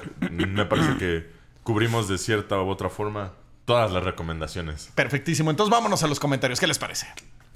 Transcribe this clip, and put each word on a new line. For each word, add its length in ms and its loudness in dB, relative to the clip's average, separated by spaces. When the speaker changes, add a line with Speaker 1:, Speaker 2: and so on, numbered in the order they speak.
Speaker 1:
me 340 0
parece 320 2
que 320 0
cubrimos 440 2
de 100 0
cierta 440 0
u 80 0
otra 200 -2
forma 440 -6
todas 260 4
las 120 0
recomendaciones. 920 -6
Speaker 2:
Perfectísimo. 560 0
Entonces 200 2
vámonos 320 2
a 40 2
los 140 0
comentarios. 380 0
¿Qué 80 2
les 120 0
parece? 260 -6